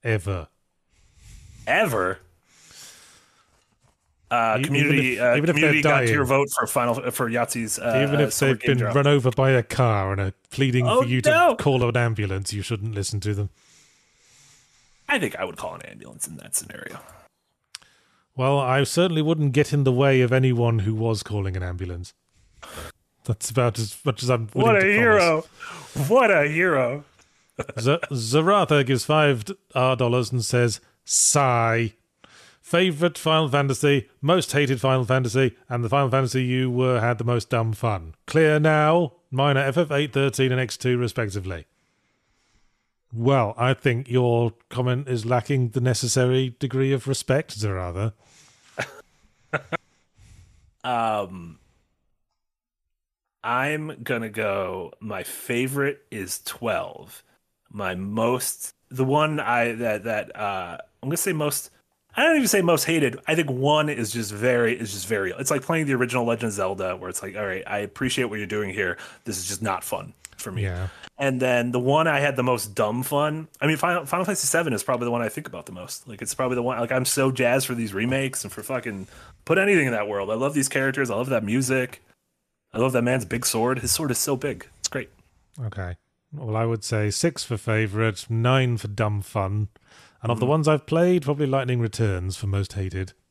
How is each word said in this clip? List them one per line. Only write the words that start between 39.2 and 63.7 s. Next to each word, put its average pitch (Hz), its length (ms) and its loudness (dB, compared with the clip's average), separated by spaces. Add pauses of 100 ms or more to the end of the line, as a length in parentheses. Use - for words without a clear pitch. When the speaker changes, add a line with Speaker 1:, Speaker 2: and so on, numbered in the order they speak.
Speaker 1:
Mine 139 260 2
are 139 100 2
F 139 120 0
F 165 140 2
eight, 143 200 0
thirteen, 135 400 2
and 127 80 0
X 127 160 -4
two, 123 220 0
respectively." 98 680 -4 (1500)
Well, 117 440 2
I 123 160 2
think 123 380 0
your 120 420 4 (160)
comment 123 400 -2
is 120 160 -4
lacking 123 460 0
the 131 100 -2
necessary 127 800 2
degree 135 340 0
of 135 160 -2
respect, 135 500 -2
Zaratha. 95 540 -4 (640)
Speaker 2:
<laughs> - 840 -10 (1200)
Um, 104 760 -2 (1800)
I'm 135 600 -4
gonna 113 260 -4
go, 98 720 -4
my 104 220 -8
favorite 135 880 -4
is 95 340 -10
twelve. - 760 -6 (480)
My 95 240 -4
most, 110 800 -4 (140)
the 131 160 -2
one 151 360 0
I, 120 320 0
that, 110 320 -4
that, 107 320 -6
uh, 95 420 -6 (240)
I'm 135 60 -6
gonna 160 80 -2
say 185 160 -2
most, 151 380 -4 (460)
I 247 60 2
don't 320 140 4
even 254 120 2
say 202 140 4
most 170 220 4
hated. 143 420 0
I 156 80 2
think 160 160 0
one 147 380 2